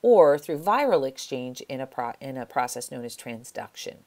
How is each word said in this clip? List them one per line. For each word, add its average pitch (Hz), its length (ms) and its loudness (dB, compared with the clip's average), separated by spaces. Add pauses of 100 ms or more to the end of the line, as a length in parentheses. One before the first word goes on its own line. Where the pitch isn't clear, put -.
or 175 360 8
through 147 220 -6
viral 196 480 2
exchange 127 600 -10
in 135 100 -8
a 131 80 -8
pro-, 120 320 -8
in 135 160 -12
a 123 100 -10
process 123 460 -6
known 123 140 -12
as 117 100 -14
transduction. - 800 -14 (120)